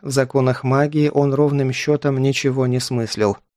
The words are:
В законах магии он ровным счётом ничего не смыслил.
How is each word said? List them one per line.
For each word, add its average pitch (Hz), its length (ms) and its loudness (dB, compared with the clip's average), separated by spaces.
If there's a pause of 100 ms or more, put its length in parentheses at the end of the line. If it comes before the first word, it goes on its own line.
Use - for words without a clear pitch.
В 139 80 -10
законах 127 520 0
магии 147 500 0
он 143 220 2
ровным 143 380 2
счётом 139 500 0
ничего 135 440 0
не 123 120 0
смыслил. 110 600 -2 (180)